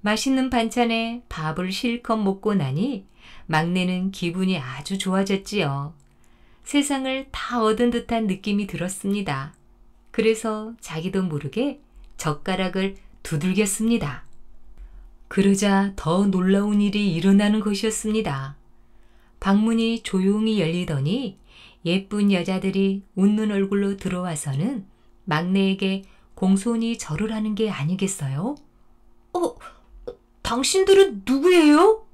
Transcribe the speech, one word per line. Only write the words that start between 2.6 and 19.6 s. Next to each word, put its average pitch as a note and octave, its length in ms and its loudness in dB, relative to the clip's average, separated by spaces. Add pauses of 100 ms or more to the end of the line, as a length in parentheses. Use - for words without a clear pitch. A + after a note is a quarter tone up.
막내는 F3+ 680 0
기분이 F#3 460 -2
아주 C3+ 380 -8
좋아졌지요. F#3+ 1000 -2 (680)
세상을 C4+ 680 -2
다 A#3 300 -4
얻은 A3 280 4
듯한 A#3 360 -2
느낌이 G3+ 400 -2
들었습니다. F3+ 880 -4 (580)
그래서 A3 680 -2
자기도 F3+ 420 -4
모르게 F3 580 -4 (360)
젓가락을 F#3+ 800 -2 (260)
두들겼습니다. F#3 1000 -2 (1040)
그러자 G3 680 2
더 F3+ 300 0
놀라운 G3 540 2
일이 G#3 340 0
일어나는 G3+ 460 4
것이었습니다. G#3 960 -2 (840)
방문이 A3+ 640 2